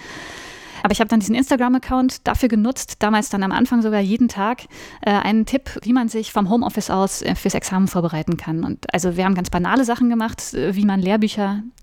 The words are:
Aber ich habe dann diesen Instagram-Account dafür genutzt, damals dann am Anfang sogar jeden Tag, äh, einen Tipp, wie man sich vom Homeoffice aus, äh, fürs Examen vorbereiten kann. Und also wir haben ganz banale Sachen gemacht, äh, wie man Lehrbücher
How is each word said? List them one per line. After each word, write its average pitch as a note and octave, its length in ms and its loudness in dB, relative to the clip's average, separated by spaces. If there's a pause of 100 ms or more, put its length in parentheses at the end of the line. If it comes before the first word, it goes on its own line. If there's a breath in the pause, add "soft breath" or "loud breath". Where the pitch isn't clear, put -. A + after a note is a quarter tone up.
(840 loud breath)
Aber G3+ 80 4
ich - 80 0
habe A3 80 2
dann A3+ 100 4
diesen G#3 160 2
Instagram-Account B3+ 920 2
dafür - 220 2
genutzt, A3 480 0
damals G#3+ 320 0
dann G3 120 -2
am G3 100 -2
Anfang A#3+ 280 2
sogar G#3+ 200 2
jeden A3 280 2
Tag, G#3+ 380 -4 (340 loud breath)
äh, G#3+ 100 0
einen G#3 360 2
Tipp, - 240 -2 (120)
wie A#3+ 120 2
man B3 140 2
sich A3 220 -6
vom G3 200 0
Homeoffice A#3 400 0
aus, F#3+ 320 0
äh, - 120 0
fürs - 200 -2
Examen F#3+ 340 0
vorbereiten E3 480 -2
kann. D#3+ 280 -6
Und - 280 -6
also F3 240 0
wir F#3 80 0
haben G3 100 4
ganz F3+ 140 -2
banale F#3 380 2
Sachen A#3 240 2
gemacht, A3+ 420 -2
äh, F#3 240 0
wie G3+ 80 2
man G3 160 4
Lehrbücher G#3 640 0 (200)